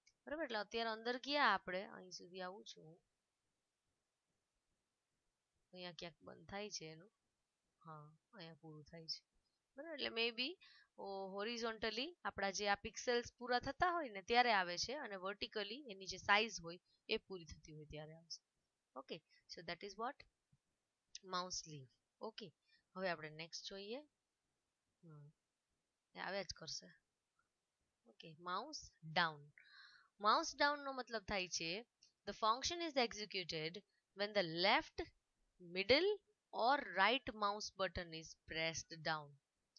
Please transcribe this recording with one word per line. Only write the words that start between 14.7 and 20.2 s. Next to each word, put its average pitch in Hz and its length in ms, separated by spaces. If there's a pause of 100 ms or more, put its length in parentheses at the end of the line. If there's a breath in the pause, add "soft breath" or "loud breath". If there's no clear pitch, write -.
છે 226 160
અને 254 200
vertically 208 760
એની 190 160
જે 185 100
સાઈઝ 202 440
હોય 170 200 (280)
એ - 80
પૂરી 190 280
થતી - 300
હોય 151 100
ત્યારે 151 300
આવશે. 165 280 (540)
Okay, 247 260 (340 soft breath)
so 180 80
that 170 160
is 202 100
what 220 240 (1200)